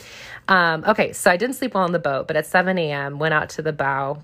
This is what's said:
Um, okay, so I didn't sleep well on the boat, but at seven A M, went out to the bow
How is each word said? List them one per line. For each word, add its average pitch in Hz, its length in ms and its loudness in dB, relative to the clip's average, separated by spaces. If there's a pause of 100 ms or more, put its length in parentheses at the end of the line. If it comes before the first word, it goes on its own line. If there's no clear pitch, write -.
(460)
Um, 170 400 4
okay, 208 260 2
so - 180 2
I 180 60 6
didn't 247 200 -2
sleep 247 180 -4
well 190 80 2
on 175 100 0
the 170 60 2
boat, 139 300 -2
but 151 80 -2
at 151 100 0
seven 185 320 2
A 156 140 -2
M, 143 260 -4
went 156 160 0
out 151 160 0
to - 120 -8
the 156 100 -2
bow 139 520 -2